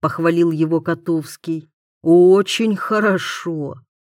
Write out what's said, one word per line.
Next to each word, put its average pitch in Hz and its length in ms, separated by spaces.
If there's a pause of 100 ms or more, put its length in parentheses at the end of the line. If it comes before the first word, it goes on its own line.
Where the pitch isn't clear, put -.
похвалил 170 500
его 160 300
Котовский. 160 880 (320)
«Очень 190 760
хорошо». 180 1000 (320)